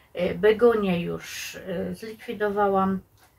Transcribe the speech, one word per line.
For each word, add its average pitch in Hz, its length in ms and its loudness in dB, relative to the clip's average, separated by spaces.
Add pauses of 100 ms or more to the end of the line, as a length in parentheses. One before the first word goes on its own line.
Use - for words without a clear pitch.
(160)
Y, 175 200 -2
begonie 208 640 4
już, - 540 -8
y, 185 400 -8
zlikwidowałam. 202 1040 0 (380)